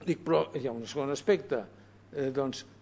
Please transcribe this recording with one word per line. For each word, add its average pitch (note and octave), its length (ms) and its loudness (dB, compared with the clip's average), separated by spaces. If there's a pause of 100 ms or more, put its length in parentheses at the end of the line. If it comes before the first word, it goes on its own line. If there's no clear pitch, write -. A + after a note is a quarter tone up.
dic, E3+ 180 0
però D#3+ 220 4 (100)
hi C3+ 100 -2
ha A#2+ 60 -2
un A#2 160 -6
segon C#3 240 -2
aspecte, D3 480 2 (560)
eh, C3+ 160 0
doncs, C3+ 320 -2 (180)